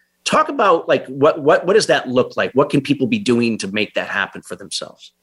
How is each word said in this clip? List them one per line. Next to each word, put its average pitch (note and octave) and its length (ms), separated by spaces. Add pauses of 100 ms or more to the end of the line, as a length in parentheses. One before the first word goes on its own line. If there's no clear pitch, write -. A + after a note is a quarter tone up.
(260)
Talk D#4 240
about, G3+ 400
like, C#3 180
what, C#3 340
what, E3 240
what F#3+ 100
does G#3+ 120
that C#3 220
look B2 260
like? G2 160
What C#3+ 180
can C#3+ 120
people C3 260
be A2 100
doing A#2 420
to G2+ 100
make G#2 240
that F#2 160
happen G2 320
for F2+ 160
themselves? - 640